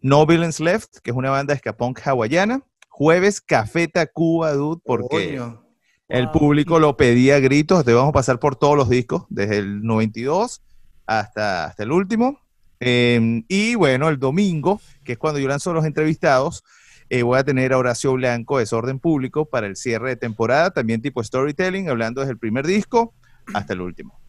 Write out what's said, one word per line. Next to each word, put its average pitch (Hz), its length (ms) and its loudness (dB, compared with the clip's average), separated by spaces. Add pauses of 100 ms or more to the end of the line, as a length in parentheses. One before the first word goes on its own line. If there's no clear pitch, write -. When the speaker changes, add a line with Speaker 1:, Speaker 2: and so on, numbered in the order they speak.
Speaker 1:
No 139 260 6
Villains 165 340 2
Left, 180 420 -2
que - 80 -8
es 120 60 -4
una 127 140 -2
banda 139 240 -2
de 131 40 -6
ska 107 180 -8
punk 120 300 -4
hawaiana. 156 560 0 (260)
Jueves, 180 540 2
Café 147 440 0
Tacuba, 165 680 0
dude, 151 280 -2
porque 120 540 -4
Speaker 2:
Coño. 117 300 -12 (420)
Speaker 1:
el 123 200 0
Speaker 3:
Wow. - 40 -10
Speaker 1:
público 147 480 2
lo 151 160 4
pedía 127 400 4
a 143 40 4
gritos. 147 440 4
Te 120 80 4
vamos 127 160 4
a 151 40 -2
pasar 131 280 2
por 143 160 0
todos 147 220 4
los 127 100 2
discos, 127 400 0
desde 101 300 -2
el 101 240 -6
noventa 110 380 -2
y - 20 -8
dos 180 400 -4 (440)
hasta, 104 600 -4
hasta - 160 -12
el 110 100 -4
último. 220 480 -2 (420)
Eh, 120 640 2
y 208 280 0
bueno, 147 340 2
el 147 100 -2
domingo, 165 640 -2 (240)
que 123 80 -10
es 117 60 -10
cuando 151 200 -4
yo 139 100 -2
lanzo 143 260 -4
los 160 100 0
entrevistados, 156 800 0 (460)
eh, 123 120 0
voy 120 160 2
a 135 60 2
tener 131 300 0
a 131 40 2
Horacio 127 360 0
Blanco, 123 440 -2
Desorden 120 420 -4
Público, 151 440 -2
para 120 220 -4
el 98 100 -10
cierre 117 340 -4
de 123 60 -4
temporada, 120 540 0
también 113 320 -2
tipo 131 200 -6
storytelling, 160 680 -4
hablando 120 320 -4
desde 139 100 -6
el 110 60 -10
primer 120 280 -4
disco 214 460 0 (400)
hasta 104 220 -4
el 90 80 -8
último. 85 360 -14 (100)